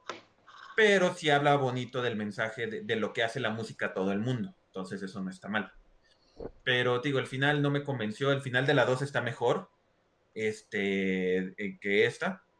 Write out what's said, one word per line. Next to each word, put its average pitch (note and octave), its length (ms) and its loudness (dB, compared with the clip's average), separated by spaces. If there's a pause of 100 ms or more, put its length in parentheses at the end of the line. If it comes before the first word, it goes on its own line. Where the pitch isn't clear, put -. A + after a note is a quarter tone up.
(760)
Pero G3 380 6
sí D#3+ 160 -2
habla C#3+ 260 6
bonito B2+ 460 0
del A#2 140 0
mensaje A2 520 -4
de, G#2+ 140 -6
de A2 140 0
lo G#2+ 180 -2
que A#2 100 0
hace A2+ 160 -2
la A#2+ 100 0
música A2 380 -6
a - 60 -4
todo G2 180 0
el G2+ 80 0
mundo, A2+ 360 -2 (120)
entonces F#2+ 360 -10
eso F#2+ 180 -8
no F#2+ 80 -6
está F#2 200 -14
mal. G#2 220 -4 (920)
Pero, B2 360 2
digo, C3+ 200 0
el A#2+ 80 -4
final C#3+ 340 0
no C#3+ 80 2
me C#3+ 140 -2
convenció, B2+ 480 -2
el C3+ 100 0
final B2+ 240 0
de D3 80 4
la B2+ 120 6
dos B2+ 160 0
está C3 200 -4
mejor, A#2+ 480 -2 (640)
este, G2 1040 0 (260)
eh, F#2+ 160 -8
que G2+ 260 4
esta, F#3 380 -4 (160)